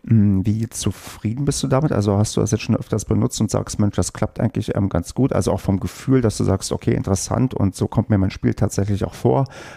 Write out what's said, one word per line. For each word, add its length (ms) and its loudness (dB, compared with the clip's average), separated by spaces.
Mm, 400 4
wie 240 -2
zufrieden 760 -6
bist 180 0
du 60 -2
damit? 240 2
Also 240 2
hast 200 2
du 40 2
das 100 0
jetzt 120 0
schon 120 0
öfters 300 -2
benutzt 360 0
und 120 0
sagst, 260 -2
„Mensch, 160 2
das 180 -2
klappt 280 -4
eigentlich, 340 -2
ähm, 140 2
ganz 260 -2
gut.“ 180 2
Also 200 2
auch 80 0
vom 180 0
Gefühl, 420 0
dass 160 0
du 60 -2
sagst, 300 0
„Okay, 200 -2
interessant 640 0
und 220 0
so 100 0
kommt 240 0
mir 80 4
mein 140 2
Spiel 220 -2
tatsächlich 500 0
auch 100 -8
vor, 300 2